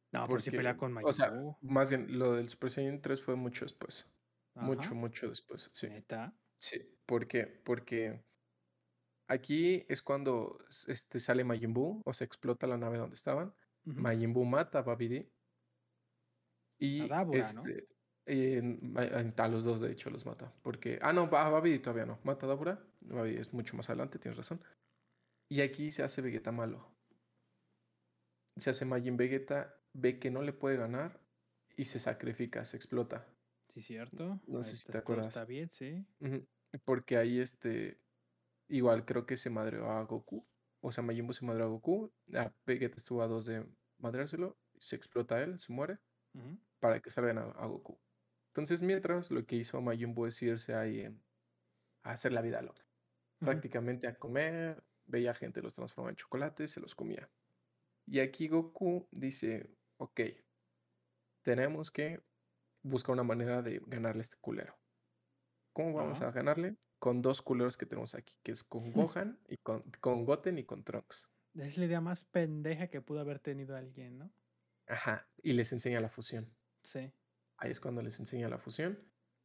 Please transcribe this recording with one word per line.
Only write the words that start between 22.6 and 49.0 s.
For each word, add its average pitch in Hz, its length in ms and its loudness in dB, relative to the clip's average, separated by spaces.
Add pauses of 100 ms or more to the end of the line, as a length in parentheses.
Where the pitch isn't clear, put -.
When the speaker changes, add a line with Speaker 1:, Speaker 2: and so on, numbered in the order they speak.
Speaker 2:
Babidi 117 360 -2
es 117 160 -8
mucho 120 220 -4
más 117 140 -4
adelante, 127 300 -4
tienes 117 180 -8
razón. 165 240 -8 (880)
Y 143 120 2
aquí 143 300 0
se 147 120 -2
hace 131 180 -2
Vegeta 117 300 -2
malo. 117 440 -4 (1600)
Se - 120 -2
hace 131 160 2
Majin 127 320 0
Vegeta, 135 640 0 (120)
ve 127 260 4
que 135 100 0
no 127 140 -2
le 143 100 -2
puede 135 240 2
ganar 127 440 -4 (540)
y 139 100 -2
se - 140 -6
sacrifica, 117 640 -2
se - 120 -10
explota. 120 480 -2 (480)
Speaker 1:
Sí, - 80 -14
cierto. 123 640 -8
Speaker 2:
No 127 140 -4
Speaker 1:
Ahí 113 100 -6
Speaker 2:
sé 113 40 -8
si 117 100 -10
Speaker 1:
está, - 40 -16
Speaker 2:
te 113 80 -4
Speaker 1:
todo 113 200 0
Speaker 2:
acuerdas. - 20 0
Speaker 1:
está 113 260 -4
bien, 139 240 -8
sí. 170 360 -8 (140)
Speaker 2:
Ujú. 135 280 -4 (380)
Porque 123 320 4
ahí, 120 220 6
este, 113 640 -2 (680)
igual 120 360 6
creo 123 200 0
que 127 120 -2
se - 120 -4
madreó 110 420 -2
a 110 140 0
Goku. 113 420 -6 (340)
O 127 100 -4
sea, 120 120 -2
Majin 117 240 -2
Buu 123 60 -2
se 127 120 -8
madreó 113 220 2
a - 20 2
Goku. 170 440 0 (220)
A 117 180 0 (120)
Vegeta 123 320 2
estuvo 120 260 -2
a 113 40 2
dos 113 180 0
de 113 200 -4 (340)
madreárselo. 147 600 -4 (200)
Se - 160 -8
explota 120 480 0
él, 175 160 -6
se - 140 -10
muere. 156 260 -4 (360)
Speaker 1:
Ujú. 135 220 -12 (220)
Speaker 2:
Para 113 220 6
que 123 100 -12
salven 117 280 2
a, 113 120 -2
a - 160 -6
Goku. - 320 -8 (520)
Entonces, 160 300 0
mientras, 180 500 2